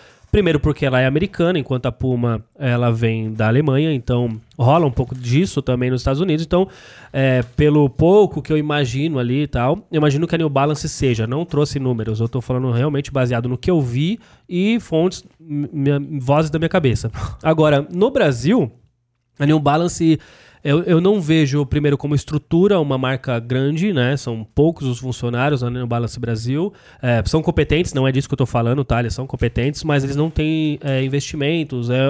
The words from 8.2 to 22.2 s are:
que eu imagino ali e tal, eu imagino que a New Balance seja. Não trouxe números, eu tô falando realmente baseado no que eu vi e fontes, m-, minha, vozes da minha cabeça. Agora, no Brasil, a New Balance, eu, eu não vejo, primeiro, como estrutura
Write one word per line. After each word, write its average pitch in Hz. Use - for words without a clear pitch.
que 139
eu 156
imagino 147
ali 123
e 143
tal, 123
eu 160
imagino 147
que 165
a -
New 160
Balance 143
seja. 117
Não 135
trouxe 147
números, 113
eu 113
tô 123
falando 127
realmente 139
baseado 123
no 123
que -
eu 170
vi 139
e 202
fontes, 165
m-, 147
minha, 143
vozes 143
da 160
minha 160
cabeça. 123
Agora, 151
no 185
Brasil, 156
a 143
New 156
Balance, 160
eu, 151
eu 170
não 196
vejo, 147
primeiro, 143
como 147
estrutura 170